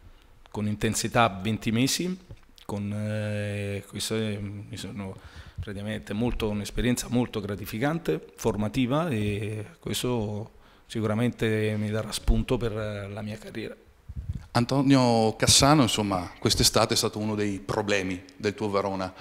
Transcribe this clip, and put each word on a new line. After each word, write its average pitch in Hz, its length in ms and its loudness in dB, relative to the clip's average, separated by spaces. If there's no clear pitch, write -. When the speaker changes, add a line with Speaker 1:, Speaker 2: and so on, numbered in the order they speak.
Speaker 1:
con 107 160 -4
intensità 110 600 2
venti 101 420 -2
mesi, 151 460 0
con, 101 280 -6
eh, 104 920 -4
questa 107 280 -6
è, 107 220 -2
mi 101 400 -10
sono 98 380 -10
praticamente 104 540 -8
molto, 113 360 0
un'esperienza 104 600 -2
molto 123 300 0
gratificante, 117 840 -2
formativa, 143 760 0
e 104 560 -2
questo 107 720 -2
sicuramente 110 920 0
mi 107 120 -2
darà 107 220 -4
spunto 113 460 2
per, 110 200 -4
eh, 104 320 -6
la 104 140 -10
mia 107 140 -8
carriera. 110 380 -12
Speaker 2:
Antonio 123 760 6
Cassano, 139 480 8
insomma, 98 560 0
quest'estate - 560 4
è - 20 2
stato 107 220 0
uno 107 160 -2
dei 104 240 -2
problemi 98 640 -2
del 104 200 -2
tuo 107 140 -4
Verona. 98 520 -2